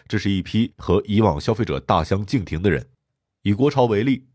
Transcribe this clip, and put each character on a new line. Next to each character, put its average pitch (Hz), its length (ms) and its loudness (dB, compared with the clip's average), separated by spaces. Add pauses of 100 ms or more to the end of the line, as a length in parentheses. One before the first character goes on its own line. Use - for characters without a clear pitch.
这 107 100 -4
是 98 120 -2
一 95 120 0
批 110 340 -2
和 95 300 0
以 104 140 2
往 90 200 2
消 113 140 -2
费 117 100 -2
者 73 140 -4
大 82 240 0
相 98 220 -2
径 101 200 -4
庭 78 160 -6
的 98 100 2
人。 69 140 0 (580)
以 101 120 2
国 131 160 2
潮 131 140 2
为 107 180 2
例， 127 220 -2 (100)